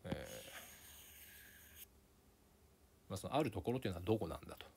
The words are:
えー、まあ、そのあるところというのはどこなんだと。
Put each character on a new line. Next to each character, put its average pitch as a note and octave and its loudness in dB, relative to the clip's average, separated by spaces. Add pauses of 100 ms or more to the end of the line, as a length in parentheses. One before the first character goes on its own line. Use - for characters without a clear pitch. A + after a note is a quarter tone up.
え - -2 (2750)
ー、 - -20
ま G2+ 0
あ、 - 0
そ - -2
の - 2
あ D3 8
る C#3 6
と G2 0
こ A#2 4
ろ B2+ 4
と - 2
い - 6
う F#2 2
の F2 0
は F2 -4
ど A2 8
こ - 2
な D#2+ 0
ん - -6
だ - -6
と。 - -10